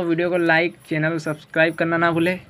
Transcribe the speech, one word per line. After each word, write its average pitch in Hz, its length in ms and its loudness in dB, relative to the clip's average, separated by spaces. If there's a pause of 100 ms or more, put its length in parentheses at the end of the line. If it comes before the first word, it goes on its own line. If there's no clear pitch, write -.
वीडियो 170 280 0
को 180 60 0
like, 170 400 2 (120)
चैनल 156 240 -2
को 165 60 -4
subscribe 160 560 -2
करना 165 220 0
ना 170 140 2
भूले। 170 280 0 (120)